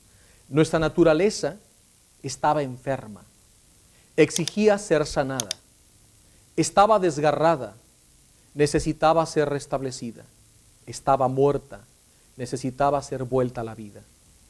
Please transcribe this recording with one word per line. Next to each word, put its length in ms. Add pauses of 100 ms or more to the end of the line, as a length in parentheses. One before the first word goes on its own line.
(480)
Nuestra 320
naturaleza 760 (680)
estaba 400
enferma, 580 (960)
exigía 640
ser 280
sanada, 440 (1040)
estaba 420
desgarrada, 760 (800)
necesitaba 720
ser 220
restablecida, 760 (640)
estaba 400
muerta, 540 (540)
necesitaba 640
ser 220
vuelta 380
a 40
la 120
vida. 260 (480)